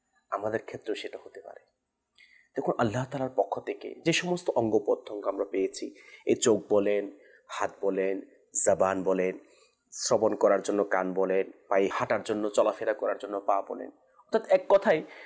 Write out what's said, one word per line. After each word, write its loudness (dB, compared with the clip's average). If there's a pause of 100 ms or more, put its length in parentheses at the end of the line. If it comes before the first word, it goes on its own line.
(300)
আমাদের -4
ক্ষেত্রেও -8
সেটা -12
হতে -18
পারে। -20 (920)
দেখুন, -2
আল্লাহ 0
তাআলার -4
পক্ষ 0
থেকে -10 (100)
যে 4
সমস্ত -2
অঙ্গ 2
প্রত্যঙ্গ -2
আমরা -2
পেয়েছি, -4 (320)
এই 4
চোখ 2
বলেন, 2 (380)
হাত -4 (100)
বলেন, 0 (460)
জবান 4
বলেন, 0 (540)
শ্রবণ 2
করার 4
জন্য 2
কান 0
বলেন, 0 (180)
পায়ে 2
হাঁটার -2
জন্য, -2
চলাফেরা 0
করার -4
জন্য -8
পা 0
বলেন, -10
অর্থাৎ -6
এক 4
কথায় 4 (240)